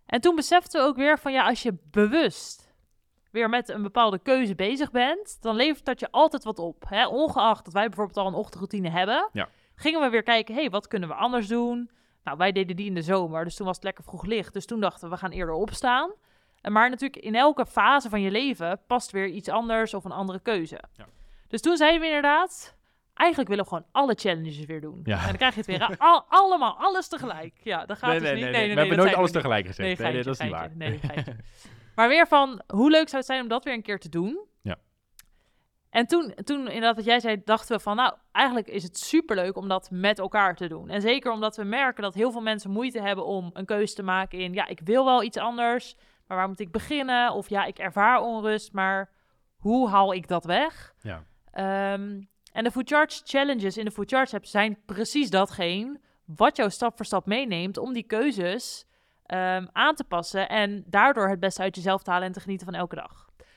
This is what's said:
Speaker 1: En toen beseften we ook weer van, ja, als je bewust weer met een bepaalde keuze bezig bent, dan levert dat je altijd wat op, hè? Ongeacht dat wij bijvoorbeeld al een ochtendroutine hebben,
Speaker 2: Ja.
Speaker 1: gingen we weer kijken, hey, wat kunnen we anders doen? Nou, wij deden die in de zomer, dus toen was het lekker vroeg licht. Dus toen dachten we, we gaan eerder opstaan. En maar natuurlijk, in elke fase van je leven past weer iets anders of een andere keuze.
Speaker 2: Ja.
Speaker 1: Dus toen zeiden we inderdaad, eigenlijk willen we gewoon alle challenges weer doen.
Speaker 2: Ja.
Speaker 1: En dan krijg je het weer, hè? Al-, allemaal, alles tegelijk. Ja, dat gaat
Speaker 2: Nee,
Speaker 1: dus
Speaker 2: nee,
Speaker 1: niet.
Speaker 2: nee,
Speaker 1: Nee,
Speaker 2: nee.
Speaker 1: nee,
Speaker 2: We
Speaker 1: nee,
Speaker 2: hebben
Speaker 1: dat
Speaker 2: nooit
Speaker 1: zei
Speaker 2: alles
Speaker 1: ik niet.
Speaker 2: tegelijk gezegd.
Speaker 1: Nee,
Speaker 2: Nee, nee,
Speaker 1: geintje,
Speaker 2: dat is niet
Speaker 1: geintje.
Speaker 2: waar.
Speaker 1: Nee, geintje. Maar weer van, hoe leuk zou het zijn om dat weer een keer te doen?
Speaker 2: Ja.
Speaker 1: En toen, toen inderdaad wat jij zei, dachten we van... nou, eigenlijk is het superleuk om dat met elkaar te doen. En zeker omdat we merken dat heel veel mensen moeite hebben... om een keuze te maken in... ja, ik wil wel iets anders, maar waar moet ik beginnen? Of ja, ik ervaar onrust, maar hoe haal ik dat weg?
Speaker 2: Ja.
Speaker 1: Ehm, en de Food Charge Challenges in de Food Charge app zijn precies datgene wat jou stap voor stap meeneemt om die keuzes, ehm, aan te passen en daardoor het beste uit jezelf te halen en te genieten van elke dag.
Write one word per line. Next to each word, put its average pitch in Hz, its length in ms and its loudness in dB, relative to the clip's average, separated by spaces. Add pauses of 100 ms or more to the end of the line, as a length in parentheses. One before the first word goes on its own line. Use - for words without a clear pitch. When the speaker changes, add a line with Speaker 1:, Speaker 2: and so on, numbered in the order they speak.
Speaker 1:
En 240 140 -2
toen 349 140 4
beseften 339 480 2
we 262 60 6
ook 277 80 0
weer 285 220 4
van, 277 140 -6
ja, 262 160 4
als 240 140 0
je 226 120 -2 (160)
bewust 214 840 0 (560)
weer 226 180 0
met 240 200 -2
een - 140 -6
bepaalde 208 360 2
keuze 254 360 2
bezig 240 360 -2
bent, 277 520 -2
dan 220 140 -2
levert 285 280 2
dat 254 160 -4
je - 100 -8
altijd 294 340 4
wat 214 140 -6
op, 170 300 -10
hè? 214 180 2
Ongeacht 233 580 2
dat 170 100 -20
wij 202 120 2
bijvoorbeeld 202 320 -6
al 196 80 0
een 190 80 -4
ochtendroutine 190 560 -6
hebben, 208 420 0
Speaker 2:
Ja. - 160 -4 (260)
Speaker 1:
gingen 320 260 0
we 277 80 4
weer 226 140 2
kijken, 220 320 2
hey, 269 160 0
wat 196 180 -4
kunnen 180 200 -4
we 151 60 -8
anders 240 340 0
doen? 240 420 -2 (340)
Nou, 143 140 -6
wij 190 140 2
deden 185 240 -2
die 202 100 -6
in 196 80 -4
de 170 80 -2
zomer, 165 420 0
dus 170 120 -8
toen 202 100 -8
was 185 100 -2
het - 80 -12
lekker 190 200 -8
vroeg 170 200 -14
licht. 208 280 -4
Dus 196 140 -8
toen 226 140 -6
dachten 180 280 -2
we, 170 60 -10
we 180 60 -8
gaan 185 100 -6
eerder 165 240 -6
opstaan. 247 580 0 (480)
En - 120 -6
maar 226 180 4
natuurlijk, 262 340 -8
in 214 100 -4
elke 269 320 4
fase 262 420 4
van 208 120 -2
je 196 100 0
leven 208 560 -2
past 247 240 -2
weer 196 160 -4
iets 185 220 -8
anders 226 460 0
of 196 100 -8
een 185 80 -10
andere 190 280 -6
keuze. 185 400 -4 (120)
Speaker 2:
Ja. - 140 -20 (420)
Speaker 1:
Dus 226 120 -4
toen 339 160 4
zeiden 311 240 6
we 320 60 -2
inderdaad, 302 680 0 (380)
eigenlijk 285 360 2
willen 202 140 0
we - 60 -14
gewoon 170 220 -8
alle 262 220 2
challenges 160 500 -4
weer 156 160 -10
doen. 151 240 -14
Speaker 2:
Ja. 104 160 0
Speaker 1:
En 85 60 -2
dan 98 100 -2
krijg 254 180 4
je - 60 -8
het - 80 -8
weer, 196 200 -2
hè? 190 100 -8
Al-, 311 300 6
allemaal, 359 500 4
alles 370 300 0
tegelijk. 170 540 -10
Ja, 175 240 -4
dat 202 120 -8
gaat 151 120 0
Speaker 2:
Nee, 160 100 2
Speaker 1:
dus 160 80 -2
Speaker 2:
nee, 139 80 0
Speaker 1:
niet. 117 80 -4
Speaker 2:
nee, 254 80 -4
Speaker 1:
Nee, 226 140 2
Speaker 2:
nee. 208 80 -2
Speaker 1:
nee, 151 100 6
Speaker 2:
We 190 60 2
Speaker 1:
nee, 170 60 2
Speaker 2:
hebben - 0 -
Speaker 1:
dat - 0 -
Speaker 2:
nooit 185 120 6
Speaker 1:
zei 190 80 4
Speaker 2:
alles 180 120 4
Speaker 1:
ik 170 60 -4
niet. 160 80 0
Speaker 2:
tegelijk 110 240 0
gezegd. 95 220 -6
Speaker 1:
Nee, 180 80 -2 (160)
Speaker 2:
Nee, - 0 -
nee, 127 120 -2
Speaker 1:
geintje, 131 60 -4
Speaker 2:
dat 131 100 -6
is 156 380 -8
niet - 20 -12
Speaker 1:
geintje. 151 280 -6
Speaker 2:
waar. 147 60 -10
Speaker 1:
Nee, 147 100 -6
geintje. 117 200 -14 (500)
Maar 226 140 4
weer 311 180 6
van, 269 400 2
hoe 233 240 4
leuk 311 180 6
zou - 80 -6
het 262 100 -4
zijn 262 160 -4
om 240 60 -8
dat 233 160 -2
weer 269 100 -4
een 226 80 -6
keer 202 160 -6
te 170 100 -18
doen? 180 300 -4 (240)
Speaker 2:
Ja. 98 140 -6 (1120)
Speaker 1:
En 233 160 2
toen, 330 280 0 (100)
toen 277 220 -4
inderdaad 226 300 0
wat 220 80 -6
jij 233 160 4
zei, 214 240 -2
dachten 220 320 0
we 196 60 -6
van... 208 140 -4
nou, 240 180 2 (180)
eigenlijk 247 360 2
is 190 140 -6
het 170 160 -12
superleuk 202 580 0
om 190 120 -8
dat 190 220 -2
met 196 280 0
elkaar 196 380 0
te 175 120 -6
doen. 160 200 -12
En 208 120 -4
zeker 247 320 0
omdat 214 240 -4
we 214 80 -8
merken 247 380 -2
dat 196 120 -6
heel 226 180 0
veel 226 80 -8
mensen 214 300 -4
moeite 233 300 -4
hebben... 196 260 -2
om 185 260 -4
een 190 120 -12
keuze 208 300 -2
te 202 80 -10
maken 185 360 -2
in... 180 140 -6
ja, 190 140 -2
ik - 180 -10
wil 233 200 4
wel 254 180 4
iets 220 140 -6
anders, 233 580 -2 (320)
maar 190 100 -8
waar 185 120 0
moet 190 120 -10
ik 190 120 -10
beginnen? 247 600 0
Of 196 160 -8
ja, 202 160 -2
ik - 140 -8
ervaar 208 420 4
onrust, 214 520 -4
maar 190 380 -2 (460)
hoe 240 320 2
haal 196 260 4
ik 185 140 -6
dat 175 160 -2
weg? 220 560 -2
Speaker 2:
Ja. 82 240 -12 (260)
Speaker 1:
Ehm, 196 720 -4 (320)
en 220 120 -4
de 240 60 0
Food 254 180 -4
Charge 302 360 2
Challenges 262 520 -2
in 220 80 -6
de 214 60 -6
Food 202 200 -8
Charge 262 260 0
app 196 100 -10
zijn 208 400 0
precies 226 440 -2
datgene 196 720 0 (240)
wat 208 320 2
jou 220 140 2
stap 233 260 -4
voor 214 100 -10
stap 185 200 -2
meeneemt 196 520 -4
om 254 140 -6
die 233 100 -4
keuzes, 214 840 -4 (400)
ehm, 185 460 -4
aan 277 220 4
te 277 100 -8
passen 180 440 -2
en 202 380 -2
daardoor 202 420 4
het 196 120 -2
beste 190 220 -2
uit 190 140 -2
jezelf 190 260 0
te - 80 -6
halen 180 160 0
en 185 60 -6
te 180 80 -14
genieten 190 260 -10
van 190 80 -10
elke 175 200 -6
dag. - 340 -16 (280)